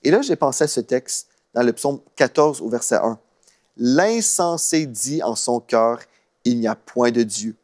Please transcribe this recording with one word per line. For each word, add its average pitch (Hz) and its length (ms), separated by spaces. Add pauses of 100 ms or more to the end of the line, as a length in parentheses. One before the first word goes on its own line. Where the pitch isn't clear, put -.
Et 147 80
là, 220 100
j'ai 254 140
pensé 147 300
à - 20
ce 131 140
texte - 480 (240)
dans 120 100
le 120 80
psaume 143 300 (160)
quatorze 147 420
au 92 80
verset 117 280
un. « 113 220 (600)
L'insensé 170 1080
dit 131 360
en 110 120
son 120 260
cœur, 117 400 (420)
il 120 160
n'y 113 80
a 110 80
point 120 360
de 117 120
Dieu. » 110 400